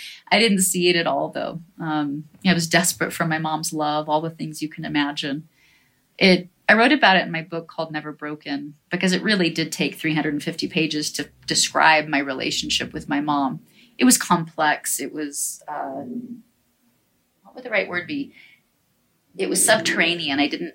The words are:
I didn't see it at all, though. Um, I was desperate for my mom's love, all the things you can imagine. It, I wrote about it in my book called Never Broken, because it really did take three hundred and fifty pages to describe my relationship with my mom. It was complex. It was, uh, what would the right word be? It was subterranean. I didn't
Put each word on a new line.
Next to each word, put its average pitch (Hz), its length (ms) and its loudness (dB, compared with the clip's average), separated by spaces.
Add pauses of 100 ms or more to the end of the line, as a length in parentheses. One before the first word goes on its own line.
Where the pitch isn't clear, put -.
(300)
I 202 80 4
didn't 202 240 4
see 180 260 2
it 175 80 4
at 170 100 0
all, 147 220 0
though. - 320 -8 (180)
Um, 151 460 -2 (220)
I 180 80 8
was 170 120 2
desperate - 460 2
for 165 140 -2
my 160 120 0
mom's 156 340 -4
love, 151 360 -2
all 151 140 2
the 165 80 -4
things 156 320 -10
you 151 60 -4
can 156 160 -12
imagine. 147 640 -4 (680)
It, 180 300 6 (200)
I 214 60 6
wrote 233 180 6
about 208 240 6
it 170 80 2
in 170 80 -6
my 160 100 -4
book 165 260 -8
called 156 240 -6
Never 151 200 -8
Broken, 147 640 -8 (160)
because 185 220 0
it - 100 0
really 185 280 2
did 160 200 -4
take 147 240 -4
three 156 200 -2
hundred 151 180 0
and 147 100 -4
fifty 160 240 -4
pages 151 460 -2
to - 160 -8 (180)
describe 151 640 4
my 147 100 0
relationship 139 760 -4
with 156 160 -10
my 143 120 0
mom. 143 400 0 (360)
It - 80 2
was 254 140 8
complex. - 840 0
It 139 140 -8
was, 147 540 -8
uh, 139 340 -8 (1400)
what - 120 -20
would 254 100 -16
the 240 60 -12
right 196 180 0
word 175 200 -6
be? 139 240 -6 (1080)
It 185 100 -2
was - 160 0
subterranean. 165 760 2
I 143 80 2
didn't 165 260 -8